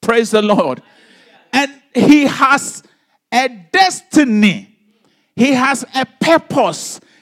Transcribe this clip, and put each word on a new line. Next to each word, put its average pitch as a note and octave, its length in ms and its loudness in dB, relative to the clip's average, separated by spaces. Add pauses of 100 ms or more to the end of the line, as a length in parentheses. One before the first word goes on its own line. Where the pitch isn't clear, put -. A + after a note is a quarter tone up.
Praise A#3 300 -2
the G#3+ 100 2
Lord. F#3 400 -2 (680)
And C#4 200 -2 (220)
he C#4+ 320 4
has - 580 -2 (480)
a C4 180 -2 (220)
destiny. G#3+ 1040 0 (600)
He C4+ 180 2
has B3+ 400 -2
a C4 120 -4
purpose. - 920 -4 (220)